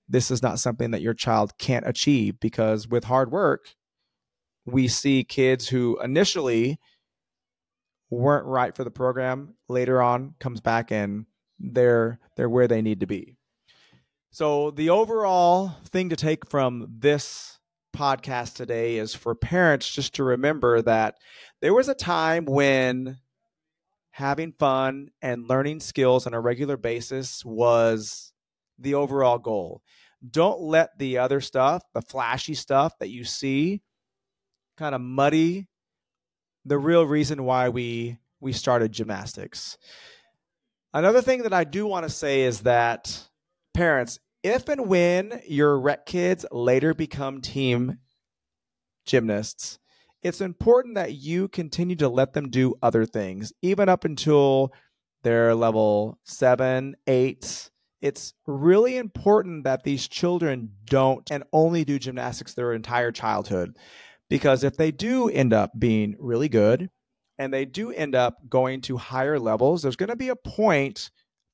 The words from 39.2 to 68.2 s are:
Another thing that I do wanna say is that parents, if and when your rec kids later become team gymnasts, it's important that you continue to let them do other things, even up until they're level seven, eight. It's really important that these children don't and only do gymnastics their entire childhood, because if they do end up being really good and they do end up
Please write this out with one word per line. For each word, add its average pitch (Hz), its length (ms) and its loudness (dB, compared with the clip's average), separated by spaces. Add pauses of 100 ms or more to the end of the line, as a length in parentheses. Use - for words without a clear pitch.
Another 196 260 4
thing 254 220 0
that 220 100 -4
I 175 120 2
do 175 200 -6
wanna 180 260 -4
say 139 320 0
is 117 180 0
that 117 640 0 (460)
parents, 147 460 0 (240)
if 247 260 -2
and 269 200 -2
when 185 580 2
your 147 320 2
rec 143 260 -2
kids 180 460 -2
later 127 420 2
become 139 480 -6
team 127 580 -2 (1080)
gymnasts, 110 720 -2 (440)
it's 175 180 -4
important 226 560 2
that 170 160 -4
you 165 360 -4
continue 175 480 -6
to 147 120 2
let 131 240 0
them 143 180 -6
do 127 320 2
other 113 240 2
things, 101 460 -8 (100)
even 190 260 2
up 180 160 2
until 139 680 2 (500)
they're 117 320 4
level 110 720 2
seven, 131 720 0 (100)
eight. - 640 -2 (320)
It's - 320 -6 (120)
really 185 500 4
important 202 680 0
that 131 200 -2
these 139 240 -4
children 151 640 -2 (120)
don't 135 460 2
and 143 220 -6
only 160 320 4
do 139 140 -2
gymnastics 123 560 -10
their 120 180 -2
entire 120 400 -2
childhood, 101 640 -4 (520)
because 135 360 2
if 139 120 0
they 160 140 0
do 233 380 0
end 127 240 2
up 107 260 2
being 107 400 0
really 123 300 -2
good 117 420 4 (480)
and 135 160 -6
they 135 100 -2
do 196 260 -10
end 147 240 -6
up 123 340 0